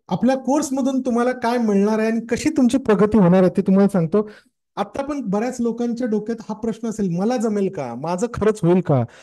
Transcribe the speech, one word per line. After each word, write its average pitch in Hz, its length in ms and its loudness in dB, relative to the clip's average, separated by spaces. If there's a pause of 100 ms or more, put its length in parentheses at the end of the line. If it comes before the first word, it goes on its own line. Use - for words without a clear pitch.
आपल्या 247 300 0
कोर्समधून 269 640 -2
तुम्हाला 240 300 0
काय 247 260 -2
मिळणार 214 420 2
आहे 226 120 0
आणि 226 140 -4
कशी 233 240 -2
तुमची 269 280 2
प्रगती 214 400 2
होणार 185 260 6
आहे 175 140 4
ते 202 40 2
तुम्हाला 190 280 4
सांगतो. 202 400 0 (460)
आता 202 280 -6
पण 285 180 -6
बऱ्याच 226 400 -4
लोकांच्या 233 460 -2
डोक्यात 214 300 -4 (120)
हा 214 40 -8
प्रश्न 226 340 -6
असेल, 202 220 -4
"मला 196 280 0
जमेल 208 320 0
का, 131 260 -8
माझं 175 380 -4
खरंच 214 300 0
होईल 175 180 4
का?" 131 240 0 (180)